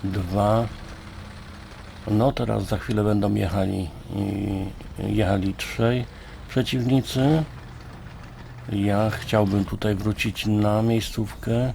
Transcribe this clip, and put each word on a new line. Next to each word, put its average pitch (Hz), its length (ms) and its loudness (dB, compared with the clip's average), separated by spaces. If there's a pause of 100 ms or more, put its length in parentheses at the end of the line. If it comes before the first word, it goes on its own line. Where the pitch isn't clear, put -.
dwa. 98 600 2 (1400)
No 110 240 4
teraz 110 320 0
za 98 140 -2
chwilę 107 260 0
będą 104 300 4
jechali, 95 560 0 (1080)
y, 101 120 -2
jechali 98 420 2
trzej 120 520 0 (440)
przeciwnicy. 131 960 2 (1300)
Ja 104 380 4
chciałbym 104 560 2
tutaj 107 300 0
wrócić 104 500 -2
na 104 360 4
miejscówkę 113 920 0